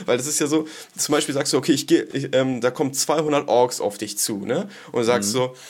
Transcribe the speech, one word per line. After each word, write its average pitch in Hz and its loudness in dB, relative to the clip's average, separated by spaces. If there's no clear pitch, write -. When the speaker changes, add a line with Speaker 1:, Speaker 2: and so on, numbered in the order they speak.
Speaker 1:
Weil 123 2
das 127 -6
ist 147 -2
ja 156 2
so, 156 0
zum - -2
Beispiel 151 0
sagst 143 0
du, - 4
okay, 135 2
ich 135 0
geh, 160 4
ich, 139 -4
ähm, 131 2
da 123 2
kommen 135 -2
zweihundert 147 0
Orks 123 4
auf 101 -2
dich - -8
zu, 98 -4
ne? 156 -2
Und 120 0
sagst 110 2
Speaker 2:
Mhm. - -2
Speaker 1:
so, 127 -2